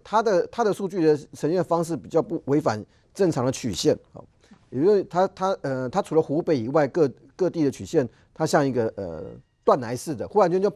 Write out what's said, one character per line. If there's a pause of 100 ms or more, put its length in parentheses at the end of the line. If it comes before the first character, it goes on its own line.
它
的，
它
的
数
据
的 (180)
呈
现
方
式
比
较
不
违
反 (320)
正
常
的
曲
线， (160)
好， (460)
也
就
是
它，
它，
呃，
它
除
了
湖
北
以
外，
各， (280)
各
地
的
曲
线， (240)
它
像
一
个，
呃， (380)
断
崖
式
的，
忽
然
间
就